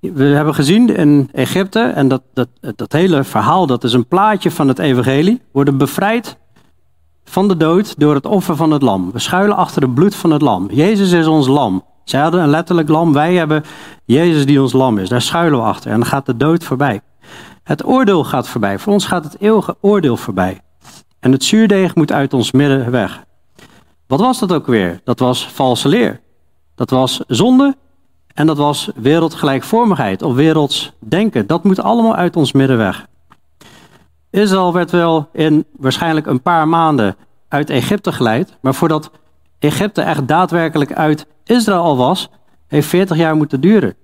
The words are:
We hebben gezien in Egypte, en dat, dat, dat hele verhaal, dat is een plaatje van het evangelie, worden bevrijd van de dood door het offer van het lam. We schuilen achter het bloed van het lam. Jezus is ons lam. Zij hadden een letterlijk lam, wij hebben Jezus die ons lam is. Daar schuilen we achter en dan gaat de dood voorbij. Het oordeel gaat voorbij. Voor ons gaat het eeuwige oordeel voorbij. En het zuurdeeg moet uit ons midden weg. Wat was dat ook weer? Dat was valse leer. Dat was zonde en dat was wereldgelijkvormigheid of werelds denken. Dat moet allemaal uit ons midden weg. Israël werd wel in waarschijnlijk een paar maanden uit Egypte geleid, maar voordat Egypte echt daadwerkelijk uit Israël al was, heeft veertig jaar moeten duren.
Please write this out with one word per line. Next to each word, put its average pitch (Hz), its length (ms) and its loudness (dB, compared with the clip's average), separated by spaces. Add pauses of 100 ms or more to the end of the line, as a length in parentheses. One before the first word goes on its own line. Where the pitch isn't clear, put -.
We 175 240 -2
hebben 147 300 2
gezien 202 420 2
in 147 360 2
Egypte, 190 480 -2
en 151 280 0
dat, 131 140 -2 (100)
dat, 123 160 -4 (280)
dat - 160 -10
hele 156 320 2
verhaal, 160 420 0
dat 123 180 -2
is 120 80 0
een 120 160 0
plaatje 190 420 0
van 151 180 0
het 127 100 0
evangelie, 143 640 0 (120)
worden 139 260 0
bevrijd 202 600 -2 (880)
van 196 240 -2
de 180 80 2
dood 165 440 0
door 147 140 4
het 139 120 -4
offer 180 300 -2
van 160 140 0
het 147 120 0
lam. 95 300 0
We - 60 -8
schuilen 202 380 0
achter - 260 -2
het 180 120 -2
bloed 185 200 2
van - 160 -2
het 147 120 2
lam. 101 280 -2
Jezus 190 420 2
is 165 140 2
ons 156 200 2
lam. 127 380 0 (200)
Zij - 160 -2
hadden 165 220 0
een 151 60 2
letterlijk 160 400 0
lam, 165 240 2
wij 151 220 2
hebben 156 300 0 (400)
Jezus 151 420 2
die 139 160 4
ons 123 100 0
lam 127 260 2
is. 95 100 -4
Daar 120 140 -2
schuilen 170 360 0
we 113 60 -2
achter 107 260 -4
en 107 80 -2
dan 117 100 0
gaat 139 180 -4
de 123 100 -4
dood 156 280 0
voorbij. 131 360 -4 (640)
Het - 240 -6
oordeel 202 380 2
gaat 131 240 -4
voorbij. 101 300 -4
Voor 202 140 -2
ons 202 140 0
gaat 175 180 -4
het - 160 -18
eeuwige 208 400 0
oordeel 180 360 2
voorbij. 92 440 -4 (600)
En 127 120 2
het 135 120 0
zuurdeeg 202 500 2
moet 156 180 0
uit 139 220 -2
ons 117 180 -2
midden 135 380 2
weg. 117 340 -4 (840)
Wat 139 140 -2
was 247 180 0
dat 185 140 -2
ook 151 140 -2
weer? 92 380 0
Dat 123 140 -2
was 127 300 -2
valse 131 400 -2
leer. 190 320 0 (540)
Dat - 160 -6
was 131 360 -2
zonde 254 500 2 (580)
en 147 120 0
dat 156 100 2
was 147 380 -2
wereldgelijkvormigheid 151 1300 0
of 131 120 -2
werelds 151 640 0
denken. 135 480 -2
Dat 165 180 -2
moet 190 160 2
allemaal 226 340 2
uit 175 220 -2
ons 156 160 0
midden 135 240 2
weg. 104 300 -2 (1200)
Israël 190 420 2
werd 175 180 0
wel 165 420 0
in 156 320 2 (120)
waarschijnlijk 156 500 -2
een 127 160 -2
paar 165 260 0
maanden 151 480 0 (320)
uit 147 220 -4
Egypte 175 420 -2
geleid, 120 480 -2
maar 135 140 -2
voordat 156 360 -2 (480)
Egypte 165 440 -2
echt 147 260 -4
daadwerkelijk 165 640 0
uit 156 340 -2 (180)
Israël 220 380 0
al 156 140 2
was, 131 320 0 (380)
heeft 147 220 -2
veertig 180 280 0
jaar 160 200 2
moeten 147 240 -2
duren. 170 440 2